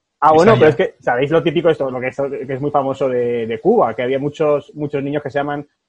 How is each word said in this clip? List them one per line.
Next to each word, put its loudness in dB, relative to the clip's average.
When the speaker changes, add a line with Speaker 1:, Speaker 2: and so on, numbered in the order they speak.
Speaker 1:
Ah, 6
bueno, 6
Speaker 2:
Exaya. 2
Speaker 1:
pero 6
es 2
que, -20
¿sabéis -2
lo 2
típico 0
esto? 0
Lo -6
que -6
es, -12
que -6
es -6
muy -4
famoso 0
de, -2
de -6
Cuba, 2
que -6
había -2
muchos, -2
muchos -6
niños -4
que -10
se -4
llaman -6